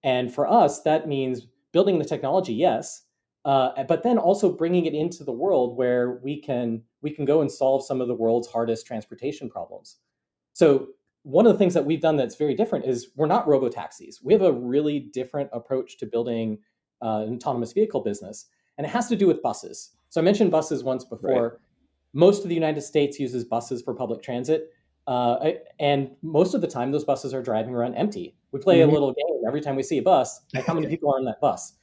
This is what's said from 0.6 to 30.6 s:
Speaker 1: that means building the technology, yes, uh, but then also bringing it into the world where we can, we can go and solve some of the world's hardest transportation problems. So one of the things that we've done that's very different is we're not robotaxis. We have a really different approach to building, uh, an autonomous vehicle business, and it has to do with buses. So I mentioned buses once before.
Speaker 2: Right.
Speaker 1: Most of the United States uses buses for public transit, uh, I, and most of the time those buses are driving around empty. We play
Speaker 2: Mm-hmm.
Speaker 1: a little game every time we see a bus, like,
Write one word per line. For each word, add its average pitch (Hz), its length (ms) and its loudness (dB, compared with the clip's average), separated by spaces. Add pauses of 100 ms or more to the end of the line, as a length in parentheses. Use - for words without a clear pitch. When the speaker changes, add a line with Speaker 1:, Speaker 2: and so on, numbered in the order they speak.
Speaker 1:
that 156 260 0
means 131 400 -4 (240)
building 185 280 4
the 151 60 -2
technology, 170 480 -2
yes, 156 500 -2 (420)
uh, 135 420 0
but 165 160 0
then 240 140 2
also 196 340 4
bringing 170 360 0
it 147 80 -2
into 160 280 -4
the 131 80 -6
world 123 460 0
where 123 460 0
we 147 180 -8
can, 120 400 -4 (200)
we 151 100 -6
can 147 120 -8
go 147 180 4
and 135 100 0
solve 135 340 0
some 131 160 -4
of 123 60 -2
the 120 80 -2
world's 113 320 0
hardest 117 400 -4
transportation 123 600 -10
problems. - 480 -14 (560)
So 143 340 4 (340)
one 156 240 4
of 214 80 8
the 208 60 0
things 185 160 2
that 143 100 2
we've 156 160 0
done 160 160 2
that's 123 180 -2
very 147 200 -2
different 196 300 -2
is 120 300 -4
we're 151 120 0
not 196 180 2
robotaxis. 123 760 -2
We 165 100 4
have 202 80 4
a 180 100 4
really 139 480 -2
different 131 540 -8
approach 127 460 -6
to 110 80 -10
building, 113 500 -4 (460)
uh, 107 240 -4
an 120 80 -6
autonomous 120 380 -6
vehicle 208 280 0
business, 101 460 -8 (300)
and 147 100 -6
it - 20 -6
has 240 200 -2
to 240 60 2
do 190 120 4
with - 160 2
buses. - 480 -8 (180)
So - 100 -2
I 160 40 2
mentioned 202 280 4
buses 156 320 0
once 131 220 -4
before. 123 380 0
Speaker 2:
Right. 117 160 -4 (540)
Speaker 1:
Most 190 300 6
of 175 60 -6
the 170 60 -2
United 156 260 0
States 143 380 0
uses 123 240 -4
buses 117 380 -4
for 123 120 -6
public 113 280 -6
transit, 147 480 -2 (380)
uh, 123 340 2
I, 160 160 0 (220)
and 139 320 0 (100)
most 165 320 2
of 254 80 0
the 175 60 -4
time 127 240 -4
those 151 120 -2
buses 135 300 -2
are 131 100 -6
driving 117 320 -2
around 120 200 -2
empty. 165 420 -6 (140)
We 139 80 -8
play 170 200 4
Speaker 2:
Mm-hmm. 156 100 8
Speaker 1:
a 156 40 6
little 143 200 2
game 143 340 -4
every 143 140 -4
time 143 140 -4
we 135 80 -2
see 143 140 -2
a 123 40 0
bus, 170 400 2 (120)
like, 131 120 -4